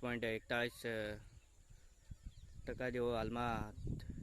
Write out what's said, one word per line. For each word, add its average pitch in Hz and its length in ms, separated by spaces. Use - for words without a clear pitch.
પોઇન્ટ 120 240
એકતાળીસ, 120 600
અ, 107 420
ટકા 127 220
જેવો 120 260
હાલમાં 113 580